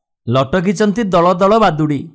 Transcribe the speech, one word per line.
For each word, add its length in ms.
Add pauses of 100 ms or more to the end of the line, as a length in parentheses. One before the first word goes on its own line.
(280)
ଲଟକିଛନ୍ତି 760
ଦଳ 320
ଦଳ 240
ବାଦୁଡ଼ି। 560